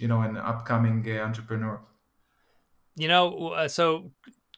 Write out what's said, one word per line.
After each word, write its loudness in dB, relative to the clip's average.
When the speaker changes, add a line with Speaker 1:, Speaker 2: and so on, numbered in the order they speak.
Speaker 1:
you 0
know, 4
an 0
upcoming, 0
uh, -4
entrepreneur? -6
Speaker 2:
You -4
know, 6
w-, -6
uh, 0
so 0